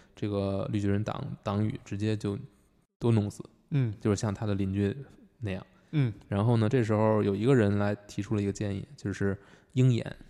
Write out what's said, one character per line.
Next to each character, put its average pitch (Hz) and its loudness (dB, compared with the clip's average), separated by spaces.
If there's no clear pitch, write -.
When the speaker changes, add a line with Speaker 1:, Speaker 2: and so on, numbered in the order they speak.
Speaker 1:
这 - -6
个 98 -2
绿 110 -2
巨 101 0
人 101 2
党， - -6
党 104 0
羽 - -4
直 101 -8
接 107 -2
就 101 -4
都 120 0
弄 104 2
死。 - -14
Speaker 2:
嗯。 127 0
Speaker 1:
就 113 2
是 101 4
像 107 -2
他 110 -6
的 104 0
邻 98 -2
居 101 2
那 101 -6
样。 95 -8
Speaker 2:
嗯。 131 0
Speaker 1:
然 101 0
后 120 4
呢， 107 4
这 127 2
时 110 0
候 107 4
有 104 2
一 101 -2
个 135 4
人 104 4
来 101 0
提 - -8
出 104 -4
了 101 0
一 101 0
个 98 0
建 101 -4
议， 98 -8
就 - -6
是 98 -2
鹰 127 4
眼， 113 -2